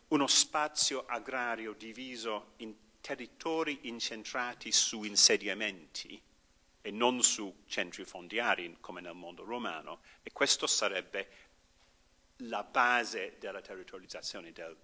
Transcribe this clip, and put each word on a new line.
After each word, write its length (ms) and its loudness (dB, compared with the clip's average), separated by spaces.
uno 180 6
spazio 800 4
agrario 680 -2
diviso 840 -6
in 180 -10
territori 840 -4
incentrati 920 -6
su 320 2
insediamenti 1160 2
e 80 -8
non 320 4
su 440 4
centri 380 -4
fondiari 760 -2
come 220 -12
nel 120 -10
mondo 300 -14
romano, 560 -6
e 100 -14
questo 340 2
sarebbe 640 0
la 180 -4
base 760 2
della 220 -8
territorializzazione 920 -12
del, 320 -12